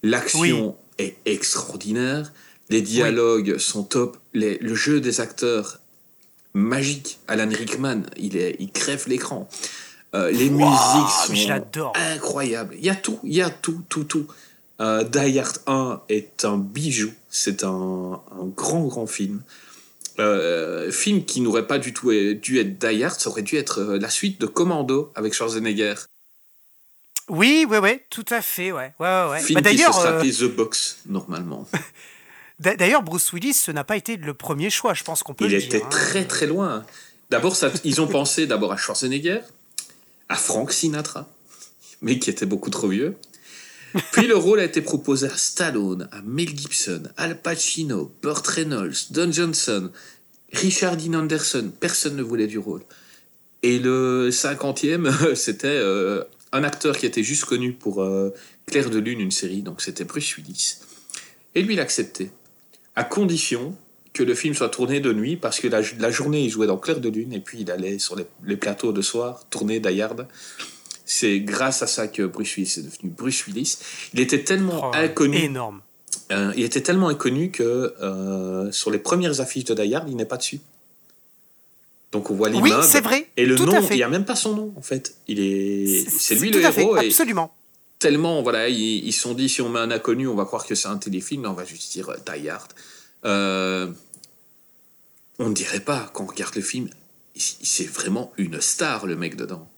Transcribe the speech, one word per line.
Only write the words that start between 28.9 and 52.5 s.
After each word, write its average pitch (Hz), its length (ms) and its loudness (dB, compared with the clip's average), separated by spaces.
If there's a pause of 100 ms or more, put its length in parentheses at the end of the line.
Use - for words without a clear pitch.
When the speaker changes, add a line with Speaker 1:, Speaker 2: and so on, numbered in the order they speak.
Speaker 2:
Ouais, 165 80 0
ouais, 185 240 2
ouais. 147 100 -2
Speaker 1:
Film 214 200 2
Speaker 2:
Bah, 208 80 8
Speaker 1:
qui 247 80 8
se 285 40 6
Speaker 2:
d'ailleurs, 330 140 8
Speaker 1:
serait 175 140 6
Speaker 2:
euh, 160 100 2
Speaker 1:
appelé 139 120 4
The 113 140 0
Box, - 640 -2
normalement. 87 600 -6 (460)
Speaker 2:
<laughs> - 460 -20
D'a-, 185 160 2
d'ailleurs, 208 280 4
Bruce 165 300 -2
Willis, 180 200 -2
ce - 180 2
n'a 147 120 -2
pas 214 140 -2
été 226 180 -6
le 147 180 -8
premier 151 360 -2
choix, 208 240 0
je - 100 -4
pense 165 200 -4
qu'on 147 100 -10
peut - 120 -2
Speaker 1:
Il 101 60 4
Speaker 2:
le 101 60 4
Speaker 1:
était 120 200 0
Speaker 2:
dire, 107 80 0
hein. - 40 -10
Speaker 1:
très, 190 360 0
très - 220 0
loin. 151 380 -2 (440)
D'abord, 165 260 2
ça, - 140 2 (140)
ils 151 180 2
ont 151 60 4
pensé 143 400 2
d'abord 104 240 2
à 101 60 -4
Schwarzenegger, 143 640 -2 (880)
à - 60 -2
Frank - 360 -2
Sinatra, 151 560 -2 (760)
mais 123 160 2
qui 123 120 -2
était 101 160 -2
beaucoup 98 240 -2
trop 101 180 -2
vieux. 120 280 0 (960)
Puis 240 160 4
le 226 80 6
rôle 196 240 6
a 190 40 4
été 160 180 0
proposé 139 460 -2
à - 100 -6
Stallone, 101 720 -2
à 101 100 -16
Mel 139 360 -2
Gibson, 90 460 -4 (140)
Al 165 240 -4
Pacino, 147 680 -2 (100)
Burt 147 240 -2
Reynolds, 123 500 -2 (160)
Don 170 200 2
Johnson, 135 600 0 (600)
Richard 185 440 2
Dean 165 180 -2
Anderson. 151 640 0
Personne 156 360 -2
ne 139 60 -4
voulait 113 260 0
du 107 120 -4